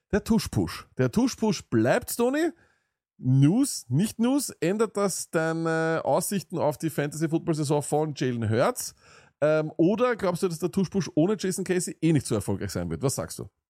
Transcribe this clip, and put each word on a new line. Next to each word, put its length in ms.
der 120
Tush-Push. 640
Der 140
Tush-Push 580
bleibt, 480
Toni. 320
News, 720
nicht 300
News, 300
ändert 380
das 340
deine 720
Aussichten 560
auf 200
die 100
Fantasy-Football-Saison 920
von 320
Jalen 340
Hurts? 440
Ähm, 360
oder 380
glaubst 280
du, 40
dass 120
der 120
Tush-Push 440
ohne 240
Jason 240
Casey 380
eh 120
nicht 140
so 80
erfolgreich 360
sein 180
wird? 140
Was 120
sagst 220
du? 120